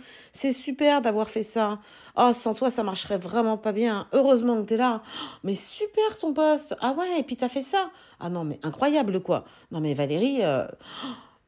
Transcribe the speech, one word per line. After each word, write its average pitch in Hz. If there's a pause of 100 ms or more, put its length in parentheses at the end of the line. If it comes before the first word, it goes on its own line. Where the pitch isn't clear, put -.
(320)
C'est 269
super 285
d'avoir 214
fait 220
ça. 208 (380)
Oh, 247
sans 233
toi, 254
ça 240
marcherait 196
vraiment 214
pas 214
bien. 214
Heureusement 240
que 202
t'es 226
là. 226
Oh, -
mais 196
super 427
ton 311
poste. 302
Ah 262
ouais, 359
et -
puis 247
t'as 247
fait 269
ça. 381 (260)
Ah 175
non, 175
mais 147
incroyable, 214
quoi. 156 (260)
Non, 165
mais 151
Valérie, 165
euh, 143 (800)